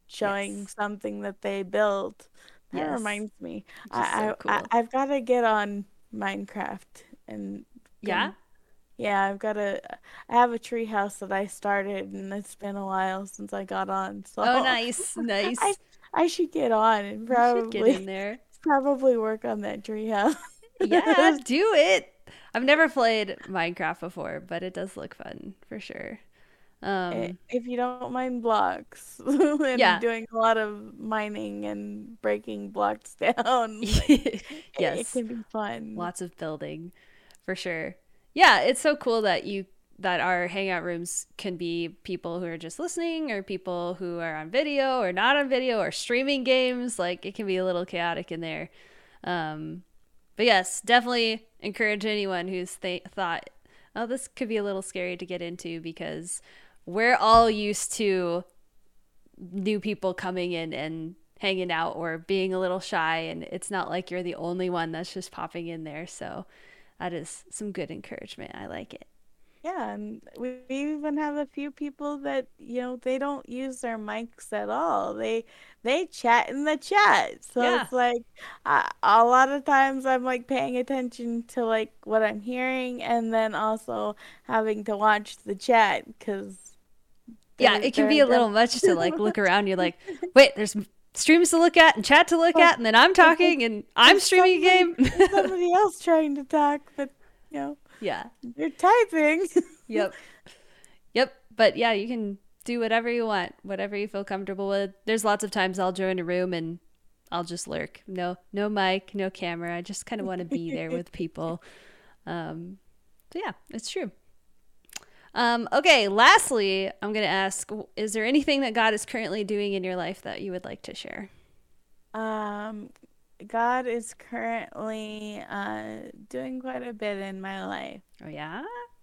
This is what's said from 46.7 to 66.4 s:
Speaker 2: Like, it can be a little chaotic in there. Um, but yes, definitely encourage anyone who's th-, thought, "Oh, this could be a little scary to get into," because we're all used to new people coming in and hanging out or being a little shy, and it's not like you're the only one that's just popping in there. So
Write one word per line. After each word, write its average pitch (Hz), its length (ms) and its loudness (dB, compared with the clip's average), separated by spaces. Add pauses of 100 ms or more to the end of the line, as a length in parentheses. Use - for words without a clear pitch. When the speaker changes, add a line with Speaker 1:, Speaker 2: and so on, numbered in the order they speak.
Speaker 2:
Like, 175 280 -4
it 202 80 -10
can 214 120 -8
be 190 100 0
a 185 80 0
little 185 220 -2
chaotic 170 460 -4
in 165 80 -8
there. 160 300 -8 (540)
Um, 160 600 -6 (520)
but 220 100 2
yes, 196 360 2
definitely 233 640 2 (120)
encourage 208 460 -2
anyone 196 420 -2
who's 185 280 -8
th-, 180 260 -8 (100)
thought, 175 380 -6 (460)
"Oh, 233 100 -4
this 262 220 -6
could 247 200 -8
be 226 100 -2
a 208 60 -2
little 190 180 -4
scary 180 360 -6
to 180 80 -12
get 175 160 -8
into," 170 400 -10
because 160 600 -10 (440)
we're 226 300 2
all 226 340 8
used 208 440 -2
to 185 500 0 (920)
new 190 420 -4
people 196 340 -4
coming 180 380 -4
in 165 200 -4
and 160 420 -8 (260)
hanging 185 320 -2
out 165 240 -2
or 165 220 -6
being 185 360 -2
a 185 60 -2
little 185 200 -2
shy, 165 380 -2
and 165 260 -8
it's - 260 -10
not 190 200 -4
like 180 200 -6
you're 180 120 -6
the 175 140 -6
only 180 340 -4
one 165 220 -4
that's 165 220 -10
just 185 180 -12
popping 170 360 -10
in 165 160 -10
there. 156 220 -12
So - 400 -12 (540)